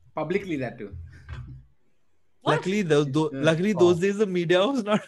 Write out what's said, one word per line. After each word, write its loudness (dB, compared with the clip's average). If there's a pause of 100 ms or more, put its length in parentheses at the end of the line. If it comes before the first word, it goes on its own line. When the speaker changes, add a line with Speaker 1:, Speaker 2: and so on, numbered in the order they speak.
(160)
Speaker 1:
Publicly, -4
that -8
too. -14 (1400)
Speaker 2:
What? 0
Speaker 3:
Luckily, -2
tho-, 4
tho-, 0
Speaker 1:
Yeah. -8
Speaker 3:
luckily 2
Speaker 4:
Wow. -4
Speaker 3:
those 6
days 0
the 2
media 2
was -2
not, 0